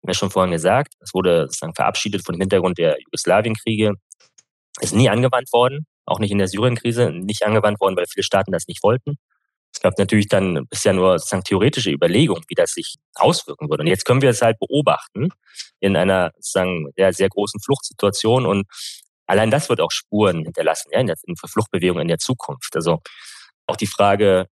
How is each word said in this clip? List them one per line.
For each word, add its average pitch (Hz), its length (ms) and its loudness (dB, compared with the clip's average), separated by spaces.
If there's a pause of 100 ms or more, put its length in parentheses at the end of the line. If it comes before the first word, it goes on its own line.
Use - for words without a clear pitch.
Wie 92 100 -4
schon 101 160 -2
vorhin 92 220 0
gesagt, 92 480 0
es - 160 -12
wurde 87 320 2
sozusagen 80 260 -10
verabschiedet - 500 -2
vor 87 100 -6
dem 85 80 -4
Hintergrund 92 360 0
der 80 240 0
Jugoslawienkriege, 107 920 0 (840)
ist - 140 -4
nie 113 160 4
angewandt 123 420 0
worden, 131 360 2 (180)
auch - 140 -2
nicht 104 120 -2
in 101 60 0
der 95 100 2
Syrienkrise, 120 640 0
nicht 95 340 -6
angewandt 104 380 0
worden, 95 160 0
weil 90 80 -2
viele - 180 -6
Staaten 95 280 0
das 85 160 -4
nicht - 160 -12
wollten. 127 340 0 (560)
Es - 80 -14
gab 92 160 0
natürlich 101 300 2
dann 92 400 0
bisher - 260 0
nur 92 240 4
sozusagen 92 260 -4
theoretische 107 480 0
Überlegungen, 87 560 2
wie 78 80 -8
das 85 180 0
sich - 240 -10 (180)
auswirken 143 560 0
würde. 147 100 -2
Und 156 60 -2
jetzt - 180 0
können 131 160 4
wir 139 80 6
es 113 140 0
halt 113 160 2
beobachten 139 680 -2 (500)
in 98 180 2
einer 92 380 2
sozusagen, 90 600 -4
ja, 95 160 4
sehr 95 180 0
großen 104 300 -4
Fluchtsituation. 117 840 0
Und 98 220 0 (600)
allein 110 240 2
das 147 160 2
wird 117 140 0
auch 80 100 0
Spuren 95 520 0
hinterlassen, 80 500 -2
ja, 117 80 2
in 123 60 0
der, 82 160 -2
in 87 120 -10
Fluchtbewegungen 87 680 -2
in 85 40 -2
der 85 100 0
Zukunft. - 580 -8
Also 82 240 0 (680)
auch 85 80 -4
die 107 100 -6
Frage, 101 640 2 (120)